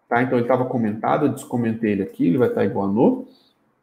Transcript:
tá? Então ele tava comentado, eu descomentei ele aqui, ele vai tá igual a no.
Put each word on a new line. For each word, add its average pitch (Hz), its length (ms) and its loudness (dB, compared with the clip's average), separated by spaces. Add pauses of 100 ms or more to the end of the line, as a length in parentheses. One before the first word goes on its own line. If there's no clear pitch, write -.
tá? 120 140 0
Então 131 160 0
ele 117 80 0
tava 127 180 2
comentado, 123 600 -2
eu 120 60 0
descomentei 113 600 -2
ele 95 100 0
aqui, 131 240 -4
ele 165 100 2
vai 120 140 4
tá 113 140 0
igual 104 220 -2
a 98 60 -2
no. 180 340 2 (560)